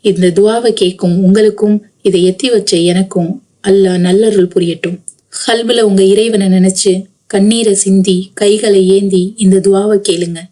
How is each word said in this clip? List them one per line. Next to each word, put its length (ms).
இந்த 260
துவாவை 420
கேட்கும் 460
உங்களுக்கும் 560
இதை 200
எத்தி 260
வச்ச 220
எனக்கும் 480
அல்லாஹ் 360
நல்லருள் 520
புரியட்டும். 460
கல்புல 480
உங்க 220
இறைவனை 460
நினைச்சு 440
கண்ணீரை 480
சிந்தி 420
கைகளை 560
ஏந்தி 340
இந்த 220
துவாவை 400
கேளுங்க. 400